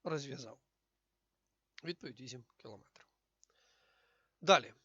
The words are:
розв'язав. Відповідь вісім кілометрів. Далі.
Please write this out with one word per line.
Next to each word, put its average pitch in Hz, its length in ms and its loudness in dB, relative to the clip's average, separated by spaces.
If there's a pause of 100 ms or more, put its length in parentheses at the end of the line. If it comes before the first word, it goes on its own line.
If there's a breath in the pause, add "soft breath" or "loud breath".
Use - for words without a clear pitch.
розв'язав. 139 560 -6 (1200)
Відповідь 160 380 -10
вісім 123 220 -14 (140)
кілометрів. - 500 -20 (1300 soft breath)
Далі. 160 320 6 (120)